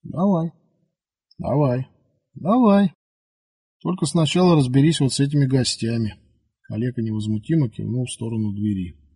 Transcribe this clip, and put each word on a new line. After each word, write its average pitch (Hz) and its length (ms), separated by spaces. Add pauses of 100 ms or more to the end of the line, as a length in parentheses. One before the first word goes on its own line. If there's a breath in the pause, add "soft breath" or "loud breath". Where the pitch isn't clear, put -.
Давай, 170 500 (840)
давай, 131 500 (460)
давай. 202 600 (840)
Только 175 260
сначала 175 500
разберись 139 440
вот 135 120
с - 80
этими 139 260
гостями. 117 680 (480)
Калека 120 380
невозмутимо 110 680
кивнул 107 360
в 120 80
сторону 113 400
двери. 98 460 (180)